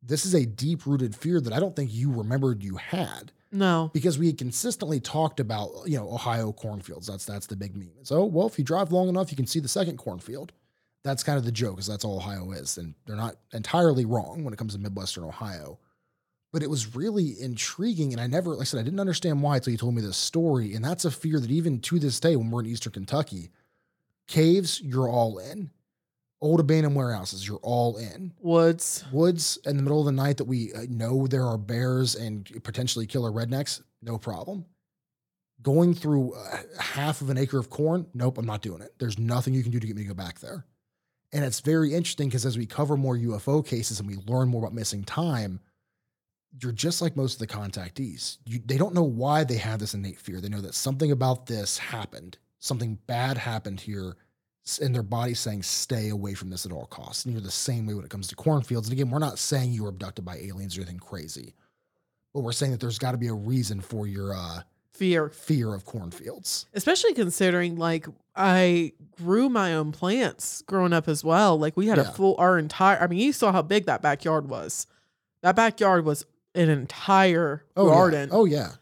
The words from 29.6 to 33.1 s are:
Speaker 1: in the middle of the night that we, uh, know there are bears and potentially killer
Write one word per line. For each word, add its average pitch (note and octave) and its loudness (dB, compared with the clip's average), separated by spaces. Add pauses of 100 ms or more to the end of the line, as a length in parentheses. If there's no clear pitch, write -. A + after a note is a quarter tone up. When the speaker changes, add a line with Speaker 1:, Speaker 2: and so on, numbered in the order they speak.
Speaker 1:
in C#3+ 0
the C#3 2
middle C#3+ 2
of D3 2
the C#3+ 2
night C3+ 0
that C3+ -4
we, A#2 -4
uh, A2+ -10
know B2 0
there B2+ 2
are A2+ 0
bears B2 0
and G#2+ -8 (140)
potentially A#2+ -4
killer A#2 -2